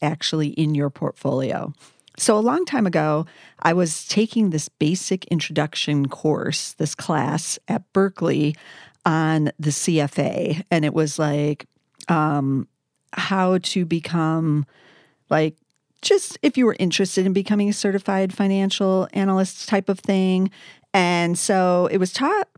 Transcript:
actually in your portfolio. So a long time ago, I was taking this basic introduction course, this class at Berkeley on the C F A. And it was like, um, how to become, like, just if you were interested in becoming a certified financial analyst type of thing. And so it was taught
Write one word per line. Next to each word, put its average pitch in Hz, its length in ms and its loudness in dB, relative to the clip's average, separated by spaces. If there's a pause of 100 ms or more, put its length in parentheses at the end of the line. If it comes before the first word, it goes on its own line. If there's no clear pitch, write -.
actually 156 480 -2
in 151 260 0
your 143 120 0
portfolio. 135 840 -4 (440)
So 214 220 2
a - 0 -
long 262 260 2
time 247 220 0
ago, 156 400 2 (320)
I 165 140 2
was 170 340 0
taking 214 440 0
this 156 180 -2
basic 185 560 -2
introduction 151 840 -2
course, - 680 -2
this 151 200 -4
class 151 720 -2
at - 260 -6
Berkeley 165 640 0 (520)
on 160 520 2
the 151 140 -2
C 160 280 0
F 143 180 -2
A. 151 520 -2
And 165 120 2
it 151 120 0
was 156 240 -2
like, 147 480 -2 (420)
um, 143 580 0 (460)
how 185 460 0
to 180 260 -2
become, 160 800 0 (640)
like, 156 280 0 (440)
just - 400 0
if 294 160 2
you 254 80 4
were 220 140 2
interested 185 480 0
in 190 80 0
becoming 202 340 0
a 208 60 0
certified 190 580 0
financial 196 800 0
analyst 190 560 0
type 202 220 0
of 185 80 -2
thing. 190 520 2 (440)
And 175 440 2
so 180 540 2
it 196 60 0
was 185 160 -2
taught 381 440 -2